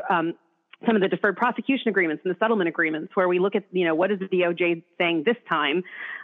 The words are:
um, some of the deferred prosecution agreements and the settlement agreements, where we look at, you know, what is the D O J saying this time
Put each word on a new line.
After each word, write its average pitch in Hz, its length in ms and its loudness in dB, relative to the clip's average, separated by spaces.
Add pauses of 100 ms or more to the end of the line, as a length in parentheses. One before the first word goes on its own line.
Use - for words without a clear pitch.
um, 170 240 0 (520)
some 226 100 4
of 196 60 4
the 190 60 2
deferred 190 280 0
prosecution 240 540 -2
agreements 180 340 0
and 180 100 -2
the 170 60 -6
settlement 220 300 2
agreements, 160 460 -2
where 185 120 4
we 180 120 2
look 196 160 0
at, 196 160 0
you 180 140 0
know, 165 100 2
what 185 160 2
is 196 80 -2
the 190 80 -6
D 180 180 2
O 175 80 0
J 170 300 0 (140)
saying 170 280 0
this 233 120 2 (100)
time 156 360 0 (400)